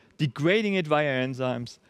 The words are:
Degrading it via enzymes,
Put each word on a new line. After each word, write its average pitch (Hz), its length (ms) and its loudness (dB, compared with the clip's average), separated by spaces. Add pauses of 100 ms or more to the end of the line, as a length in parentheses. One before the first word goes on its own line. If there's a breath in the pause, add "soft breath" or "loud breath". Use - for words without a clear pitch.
(160 soft breath)
Degrading 185 580 2
it 180 120 0
via 147 400 0
enzymes, 127 520 -6 (120)